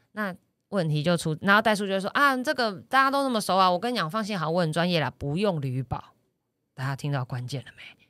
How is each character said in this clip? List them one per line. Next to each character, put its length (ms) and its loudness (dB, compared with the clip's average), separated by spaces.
那 220 -6
问 180 0
题 140 2
就 140 2
出， 260 -2
然 120 4
后 60 6
代 140 2
书 120 -2
就 60 -4
会 80 -2
说 140 -6
：“啊， 280 2
这 120 -2
个 340 -2
大 140 4
家 80 2
都 120 2
那 60 0
么 120 0
熟 160 0
啊， 140 6
我 80 2
跟 140 -4
你 40 -4
讲， 140 -2
放 140 -4
心 140 -4
好， 100 -4
我 120 0
很 120 0
专 160 0
业 100 2
啦， 200 0
不 180 -4
用 240 0
履 220 -4
保。” 300 -10
大 100 -8
家 120 -4
听 160 -4
到 120 -2
关 220 -6
键 160 -8
了 140 -20
没？ 60 -20